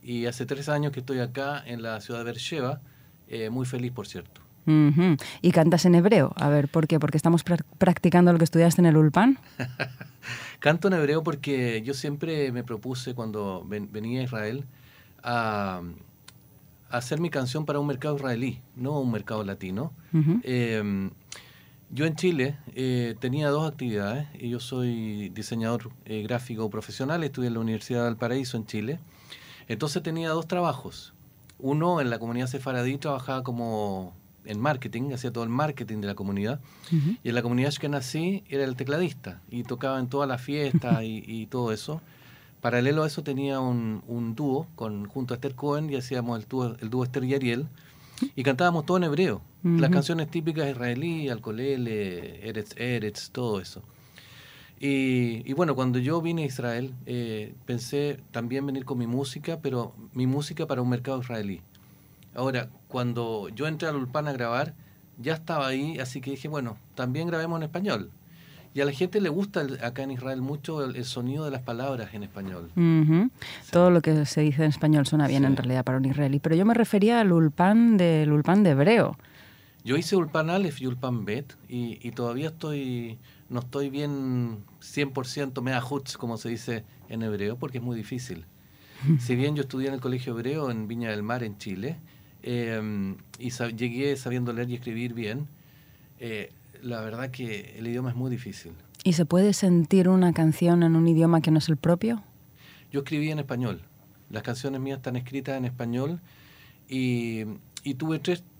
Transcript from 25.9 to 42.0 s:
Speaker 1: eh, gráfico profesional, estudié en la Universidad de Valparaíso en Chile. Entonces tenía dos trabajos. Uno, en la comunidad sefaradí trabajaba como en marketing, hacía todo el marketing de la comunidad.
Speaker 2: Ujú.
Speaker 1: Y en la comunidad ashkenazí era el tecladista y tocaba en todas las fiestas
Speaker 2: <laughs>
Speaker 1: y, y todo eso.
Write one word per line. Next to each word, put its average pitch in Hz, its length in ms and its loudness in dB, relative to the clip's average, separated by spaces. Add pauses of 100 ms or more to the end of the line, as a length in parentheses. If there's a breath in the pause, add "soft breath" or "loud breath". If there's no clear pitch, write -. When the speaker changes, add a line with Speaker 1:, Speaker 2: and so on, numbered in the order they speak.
Speaker 1:
eh, 110 160 -6
gráfico 113 480 -4
profesional, 135 540 -4
estudié 127 240 -2
en 117 80 -2
la 113 60 -2
Universidad 113 400 -2
de 120 80 2
Valparaíso 123 480 -2
en 110 100 -6
Chile. 110 320 -6 (680 loud breath)
Entonces 147 360 -4
tenía 165 260 -2
dos 160 180 -2
trabajos. - 680 -4 (440)
Uno, 156 440 2
en 123 100 0
la 113 80 -4
comunidad 120 280 -2
sefaradí 127 500 -2
trabajaba 135 460 -4
como 107 720 -4 (320)
en 104 140 -6
marketing, 127 540 -2
hacía 123 180 -6
todo 117 120 -4
el 113 60 -4
marketing 123 520 -4
de 101 60 -4
la 101 80 -4
comunidad. 101 440 -4 (320 loud breath)
Speaker 2:
Ujú. 165 320 2
Speaker 1:
Y - 60 -2
en 117 60 -2
la 120 80 0
comunidad 123 260 2
ashkenazí 147 800 -4
era 139 140 -2
el 131 140 -2
tecladista 143 640 -4 (100)
y 120 120 -6
tocaba 131 360 -4
en 127 80 -2
todas 139 200 -2
las 127 140 -4
fiestas 139 640 0
Speaker 2:
<laughs> - 0 -
Speaker 1:
y, 110 240 -8
y 110 200 -8
todo 120 240 -2
eso. 151 300 -6 (600 soft breath)